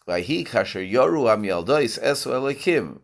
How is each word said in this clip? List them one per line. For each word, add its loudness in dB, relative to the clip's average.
"Vayhi -2
kasher -2
yoru 2
ha-mialdos 2
esu 0
Elokim, -2